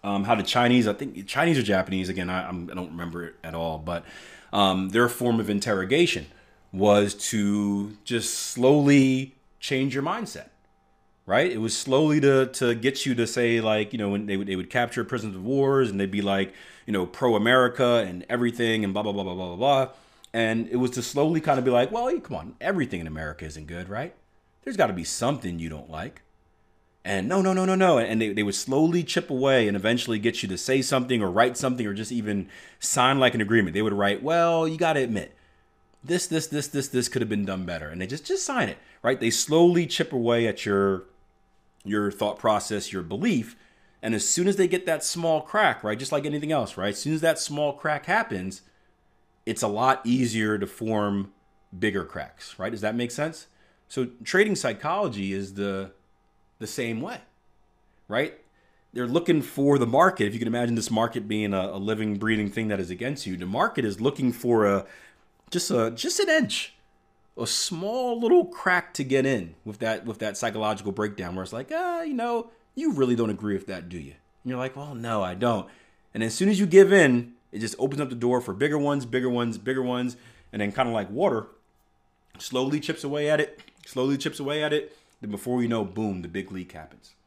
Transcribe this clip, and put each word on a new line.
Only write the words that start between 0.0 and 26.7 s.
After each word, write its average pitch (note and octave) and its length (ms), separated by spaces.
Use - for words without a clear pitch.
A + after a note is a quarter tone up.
um, G2+ 220
how A#2 100
the G2+ 80
Chinese, B2 440
I G#2 60
think G2+ 340
Chinese D#3+ 300
or A#2+ 60
Japanese, F#2 460
again, F2+ 200
I, F#2 180
I'm, F2 220
I - 60
don't F2+ 160
remember E2+ 340
it E2 180
at E2 120
all, E2 220
but, E2+ 280
um, F#2+ 380
their A#2 200
form A#2+ 300
of G2+ 100
interrogation G2+ 800
was G2+ 420
to G2+ 760
just A2+ 300
slowly C3+ 1000
change C3+ 340
your C#3 100
mindset, G3 460
right? C3 240
It A2 100
was A2 160
slowly D3+ 440
to, C3+ 280
to A#2+ 280
get B2+ 300
you B2+ 100
to A#2 100
say, A#2 360
like, G#2+ 320
you A#2+ 40
know, G#2 120
when G#2 160
they G2+ 100
would, G2 120
they G2 80
would F#2 140
capture A#2+ 340
prisoners G#2 340
of F#2 80
wars C3+ 440
and G2 100
they'd G2 120
be G2+ 100
like, G2 320
you G#2+ 80
know, F#2 120
pro-America A#2+ 1000
and F2+ 220
everything A#2 540
and G2 100
blah, G#2 80
blah, G#2 120
blah, G2 100
blah, F#2 100
blah, F2+ 220
blah, - 0
blah. C3+ 380
And A2+ 360
it B2 80
was B2 140
to B2 100
slowly D#3 380
kind D3+ 200
of B2 60
be C3 40
like, B2 220
"Well, B3 280
come - 160
on, D#2+ 240
everything D3+ 400
in E2 60
America D#2 400
isn't D2+ 220
good, F2 200
right? A#2+ 280
There's C4 120
gotta C#3 160
be F2+ 120
something A2+ 560
you E2 100
don't D2+ 220
like." E2 320